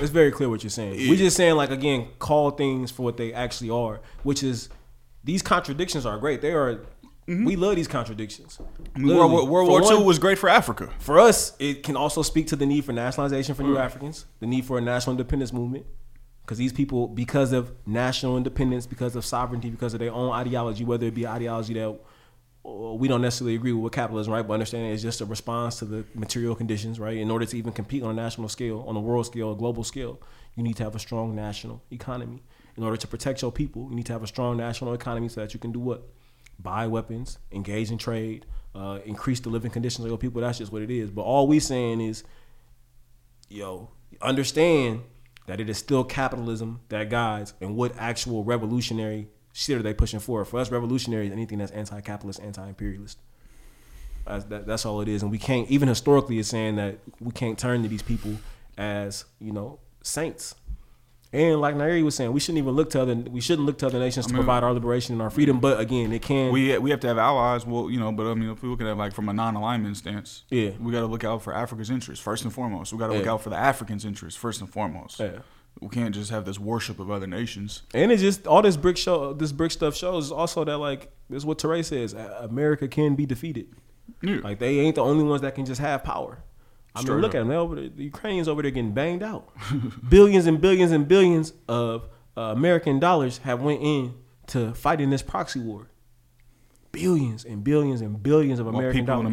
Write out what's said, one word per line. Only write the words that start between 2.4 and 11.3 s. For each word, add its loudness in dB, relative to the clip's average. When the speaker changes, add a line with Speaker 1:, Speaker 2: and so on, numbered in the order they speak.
Speaker 1:
things -2
for -8
what -2
they -4
actually -6
are, -2
which 0
is -2
these 0
contradictions 0
are -2
great. -2
They 0
are. 0
Speaker 2:
Mm-hmm. 0
Speaker 1:
We 2
love 2
these 0
contradictions. -8
Speaker 2:
I -4
mean, 4
World 10
Speaker 1:
Literally. 4
Speaker 2:
War, 0
World 6
Speaker 1:
For 8
Speaker 2:
War 10
Two 10
Speaker 1:
one, 6
Speaker 2:
was 8
great 4
for 2
Africa. 6
Speaker 1:
for 6
us, 10